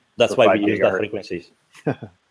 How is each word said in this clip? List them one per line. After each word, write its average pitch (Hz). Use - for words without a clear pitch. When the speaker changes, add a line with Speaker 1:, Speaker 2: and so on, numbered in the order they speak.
Speaker 1:
That's 110
Speaker 2:
for -
Speaker 1:
why 117
Speaker 2:
five 95
gigahertz. 101
Speaker 1:
we 107
use 107
that 98
frequencies. 101
Speaker 2:
<laughs> 120